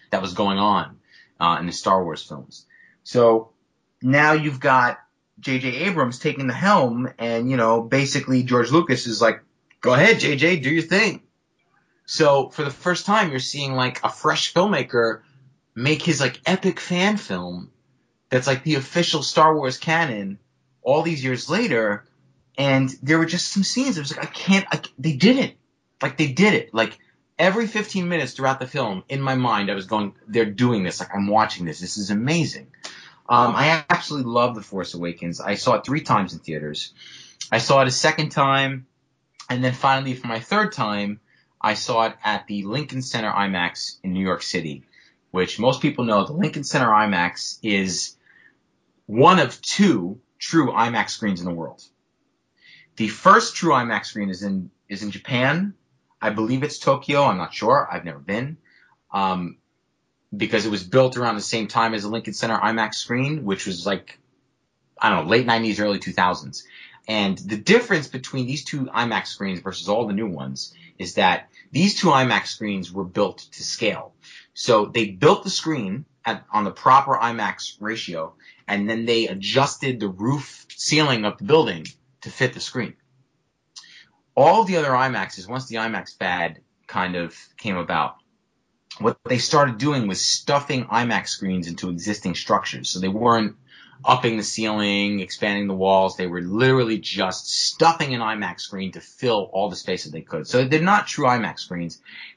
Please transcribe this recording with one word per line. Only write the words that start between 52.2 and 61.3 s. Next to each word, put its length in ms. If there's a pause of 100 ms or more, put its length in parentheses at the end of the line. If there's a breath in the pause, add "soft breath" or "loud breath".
The 120
first 460
true 180
imax 340
screen 240
is 120
in, 280 (180)
is 140
in 100
Japan. 640 (460)
I 100
believe 340
it's 140
Tokyo. 440
I'm 160
not 160
sure. 360
I've 140
never 140
been. 380 (560 soft breath)
Um, 440 (800)
because 280
it 60
was 140
built 320
around 180